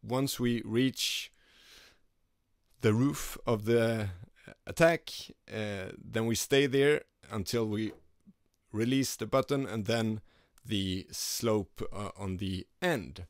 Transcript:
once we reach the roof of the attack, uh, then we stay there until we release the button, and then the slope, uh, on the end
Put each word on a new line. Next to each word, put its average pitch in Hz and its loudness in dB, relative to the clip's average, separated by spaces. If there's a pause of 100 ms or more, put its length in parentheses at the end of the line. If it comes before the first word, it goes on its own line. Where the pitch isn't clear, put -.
once 131 -2
we 120 0
reach 120 0 (1500)
the 107 6
roof 139 2
of 107 0
the 113 2 (580)
attack, 165 2 (420)
uh, 101 -6 (120)
then 113 -2
we 113 2
stay 139 4
there 139 4 (280)
until 113 -2
we 107 -2 (800)
release 123 0
the 113 -6
button, 135 0
and 104 -4
then 113 0 (440)
the 98 -2
slope, - -2
uh, 101 -8
on 95 -6
the 95 -4 (160)
end 92 -4